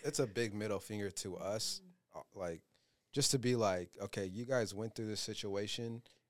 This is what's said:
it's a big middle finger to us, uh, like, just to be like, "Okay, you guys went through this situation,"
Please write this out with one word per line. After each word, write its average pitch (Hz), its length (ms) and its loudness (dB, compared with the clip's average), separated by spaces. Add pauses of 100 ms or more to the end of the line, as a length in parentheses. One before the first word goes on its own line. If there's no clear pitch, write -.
it's 147 140 0
a 139 80 4
big 107 300 0
middle 104 240 0
finger 104 320 -4
to - 260 -4
us, 104 460 -2 (320)
uh, 76 60 -8 (120)
like, 87 300 -4 (480)
just 139 200 4
to 135 80 4
be 123 160 4
like, 92 360 4 (100)
"Okay, 101 240 -2
you 101 200 -6
guys 117 280 2
went 107 220 -6
through 113 100 -4
this 107 160 -2
situation," 107 800 -2 (280)